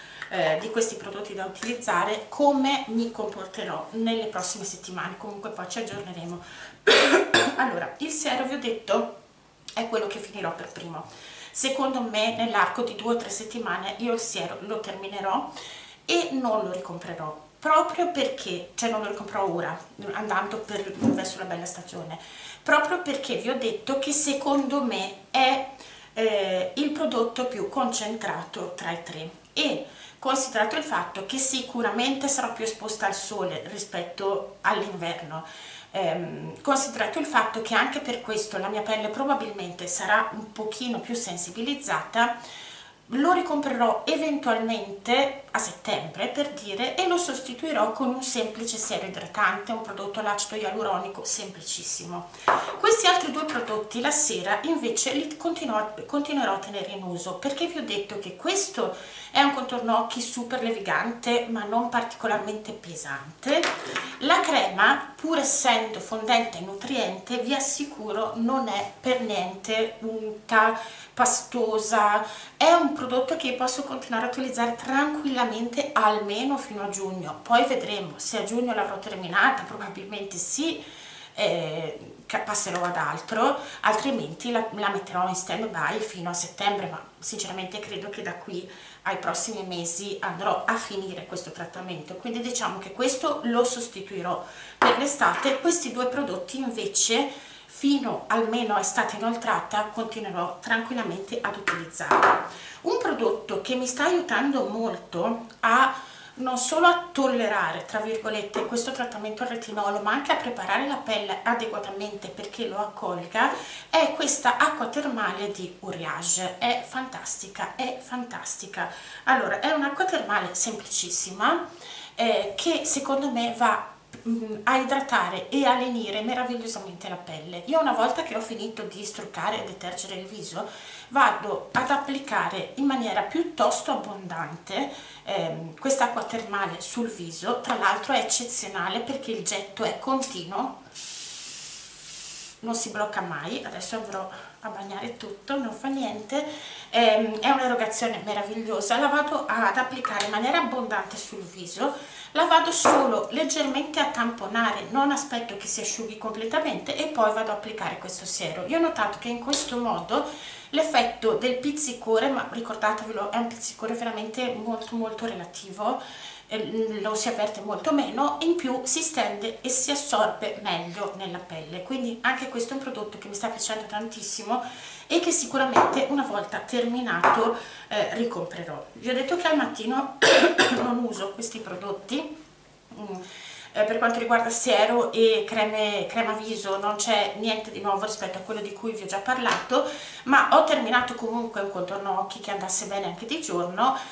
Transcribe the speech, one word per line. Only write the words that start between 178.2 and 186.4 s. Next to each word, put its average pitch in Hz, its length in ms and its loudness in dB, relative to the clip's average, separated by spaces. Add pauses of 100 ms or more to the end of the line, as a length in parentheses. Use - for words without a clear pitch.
Vi - 180 -4
ho 254 40 2
detto 269 220 2
che 349 120 2
al 311 80 6
mattino 247 640 0 (280)
<coughs> - 360 4
non 240 220 2
uso 196 280 -2
questi 226 260 -4
prodotti, 202 800 -6 (580)
mm, 208 200 -10 (580)
eh, 214 120 4
per 226 140 2
quanto 233 200 4
riguarda 233 320 4
siero 226 640 4
e 220 340 6
creme, 214 640 0
crema 226 240 0
viso 214 460 -2